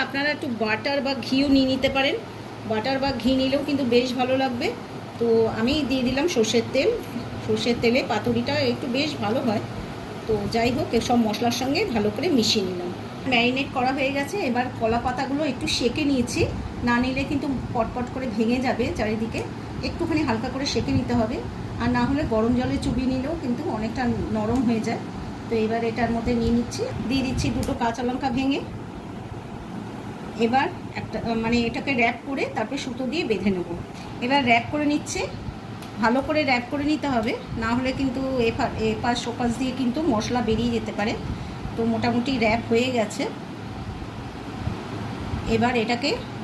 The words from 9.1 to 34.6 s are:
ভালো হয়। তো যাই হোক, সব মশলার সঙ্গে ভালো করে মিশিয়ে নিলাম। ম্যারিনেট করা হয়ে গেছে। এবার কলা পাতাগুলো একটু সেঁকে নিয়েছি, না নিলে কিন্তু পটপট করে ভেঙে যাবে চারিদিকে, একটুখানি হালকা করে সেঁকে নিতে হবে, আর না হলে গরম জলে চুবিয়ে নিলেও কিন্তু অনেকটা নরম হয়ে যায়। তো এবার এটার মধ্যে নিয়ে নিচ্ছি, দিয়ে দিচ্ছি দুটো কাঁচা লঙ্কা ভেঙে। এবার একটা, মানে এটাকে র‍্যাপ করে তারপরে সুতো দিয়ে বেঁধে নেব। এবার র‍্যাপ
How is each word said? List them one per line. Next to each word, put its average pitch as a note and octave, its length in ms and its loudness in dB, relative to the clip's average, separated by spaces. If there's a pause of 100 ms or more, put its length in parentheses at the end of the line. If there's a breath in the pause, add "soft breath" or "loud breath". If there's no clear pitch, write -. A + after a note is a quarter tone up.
ভালো A3 240 2
হয়। G#3+ 140 2 (680)
তো A3 60 2 (200)
যাই A#3 220 4
হোক, D#4+ 120 0 (200)
সব A#3+ 180 4
মশলার A#3 360 0
সঙ্গে C#4+ 200 2 (120)
ভালো G#3 220 4
করে C#4 120 0 (100)
মিশিয়ে A3 320 4
নিলাম। F3+ 200 -4 (420)
ম্যারিনেট B3 440 2
করা B3+ 220 2
হয়ে C4+ 200 0
গেছে। C#4+ 180 -2 (140)
এবার B3 160 2 (140)
কলা A#3 260 2
পাতাগুলো C4+ 360 0 (100)
একটু - 140 -4 (100)
সেঁকে C4+ 360 2
নিয়েছি, B3 300 2 (460)
না A#3+ 160 4
নিলে C4 180 0 (100)
কিন্তু C#4+ 160 0 (260)
পটপট A#3+ 400 -2
করে C4 120 -4 (100)
ভেঙে A#3 300 2
যাবে A#3 200 0 (120)
চারিদিকে, A3 440 -2 (460)
একটুখানি D#4+ 420 0
হালকা A3+ 240 0
করে C4+ 200 -2
সেঁকে A#3+ 260 0
নিতে B3 220 0
হবে, A#3 180 0 (420)
আর A#3+ 160 0
না A#3+ 120 4
হলে C#4+ 140 2 (100)
গরম A3+ 260 4
জলে C4 260 0
চুবিয়ে B3+ 280 0
নিলেও C4 200 -2 (100)
কিন্তু B3 180 -2 (160)
অনেকটা A3 260 -2 (340)
নরম A3+ 300 2
হয়ে A3+ 200 2
যায়। - 140 -2 (460)
তো A#3 60 -2 (120)
এবার A3+ 240 0
এটার A#3 260 0
মধ্যে A#3+ 240 0
নিয়ে A#3 180 4
নিচ্ছি, - 240 0 (280)
দিয়ে C4 180 2
দিচ্ছি C4+ 200 0 (100)
দুটো C4+ 240 0
কাঁচা A#3 260 0
লঙ্কা C4 300 0
ভেঙে। C4+ 220 2 (1900)
এবার C4 220 4 (320)
একটা, G#3+ 180 -6 (260)
মানে A3+ 140 2 (120)
এটাকে C#4 300 -4
র‍্যাপ A#3+ 180 2 (100)
করে C#4+ 160 -2 (120)
তারপরে A3 280 -4
সুতো B3+ 280 -6
দিয়ে E4+ 180 0
বেঁধে G3 260 2
নেব। E3+ 140 -4 (560 loud breath)
এবার C#4 240 4
র‍্যাপ A#3 240 4